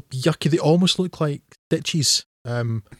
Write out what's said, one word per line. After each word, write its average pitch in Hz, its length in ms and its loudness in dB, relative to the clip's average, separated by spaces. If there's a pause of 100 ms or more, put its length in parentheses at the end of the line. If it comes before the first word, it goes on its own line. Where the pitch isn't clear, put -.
(120)
yucky. 139 380 -2
They 165 80 2
almost 170 400 4
look 180 240 -4
like 147 200 -4 (280)
stitches. - 560 0 (200)
Um, 117 380 -4 (160)